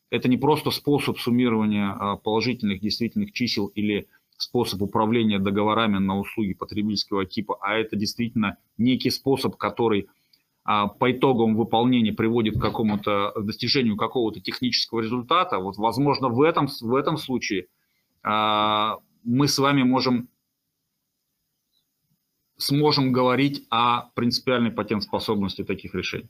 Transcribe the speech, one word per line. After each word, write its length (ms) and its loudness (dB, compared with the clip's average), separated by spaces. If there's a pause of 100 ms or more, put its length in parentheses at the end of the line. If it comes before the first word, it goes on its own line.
(100)
это 180 0
не 100 2
просто 320 0
способ 480 -2
суммирования, 720 2
а, 240 -4
положительных, 640 -2
действительных 520 -4
чисел 340 -2
или 400 -4 (320)
способ 420 -2
управления 580 2
договорами 600 0
на 200 0
услуги 360 -4
потребительского 720 -4
типа, 340 -6
а 140 -2
это 220 -2
действительно 600 -2 (220)
некий 320 2
способ, 460 -2
который, 520 0 (560)
а, 220 0
по 260 0
итогам 440 4
выполнения 560 2
приводит 440 0
к 40 -2
какому-то, 760 0
к 80 -6
достижению 520 0
какого-то 440 -2
технического 600 -4
результата. 580 -2
Вот, 180 -4
возможно, 520 2
в 120 0
этом 280 4
с-, 120 -10
в 140 -2
этом 240 0
случае, 480 -4 (560)
а, 760 0 (260)
мы 220 2
с 120 0
вами 240 4
можем, 460 2 (2250)
сможем 560 2
говорить 580 2
о 440 2
принципиальной 560 0
патентоспособности 960 -2
таких 300 -8
решений. 360 -6